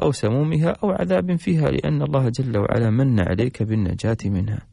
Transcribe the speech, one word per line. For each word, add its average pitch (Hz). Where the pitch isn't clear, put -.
أو 147
سمومها 151
أو 202
عذاب 180
فيها، 165
لأن 147
الله 135
جل 120
وعلا 110
من 120
عليك 107
بالنجاة 107
منها. 101